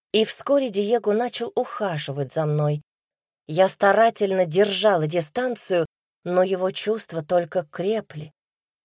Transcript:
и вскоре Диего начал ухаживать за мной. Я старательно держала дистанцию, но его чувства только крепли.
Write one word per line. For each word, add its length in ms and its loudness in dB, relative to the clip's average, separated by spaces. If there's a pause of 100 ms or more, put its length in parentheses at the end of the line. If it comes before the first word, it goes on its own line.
(140)
и 100 4
вскоре 460 0
Диего 420 0
начал 440 -2
ухаживать 760 -4
за 140 -2
мной. 360 0 (680)
Я 200 4
старательно 800 2
держала 640 2
дистанцию, 800 -2 (420)
но 160 2
его 280 0
чувства 500 -4
только 420 -2
крепли. 720 -6 (520)